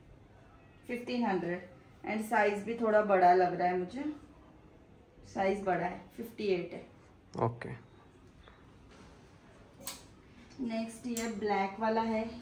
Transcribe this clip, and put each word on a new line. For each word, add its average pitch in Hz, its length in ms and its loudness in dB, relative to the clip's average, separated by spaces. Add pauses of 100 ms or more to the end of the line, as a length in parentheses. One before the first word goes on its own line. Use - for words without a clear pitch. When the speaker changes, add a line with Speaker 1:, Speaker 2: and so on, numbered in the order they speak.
(880)
Speaker 1:
फिफ्टीन 240 380 -2
हंड्रेड। 180 360 0 (520)
And 220 160 -4
size 202 340 4
भी 226 100 -4
थोड़ा 220 280 4
बड़ा 185 320 8
लग 180 260 4
रहा 180 80 2
है 180 120 0
मुझे, 277 340 -6 (1200)
Size 196 280 0
बड़ा 180 220 0
है, 185 160 -8 (160)
फिफ्टी 226 260 -10
एट 180 300 -2
है। - 140 -14 (580)
Speaker 2:
Okay। - 240 -6 (3000)
Speaker 1:
Next 226 440 -6
ये 226 200 -4
black 202 520 -2
वाला 226 220 2
है, 226 280 -2 (120)